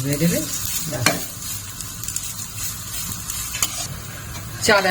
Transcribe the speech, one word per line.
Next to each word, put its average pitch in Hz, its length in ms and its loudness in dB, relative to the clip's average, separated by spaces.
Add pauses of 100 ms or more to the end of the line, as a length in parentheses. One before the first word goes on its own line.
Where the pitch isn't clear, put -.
হয়ে 139 180 2
দেবে। 175 160 6 (540)
দেখো 123 240 4 (3500)
চাল 202 260 10